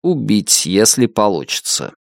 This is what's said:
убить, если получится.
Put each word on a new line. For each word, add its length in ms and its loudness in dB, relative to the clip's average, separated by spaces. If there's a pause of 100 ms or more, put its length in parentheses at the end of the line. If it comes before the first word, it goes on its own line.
убить, 640 0
если 400 2
получится. 960 -2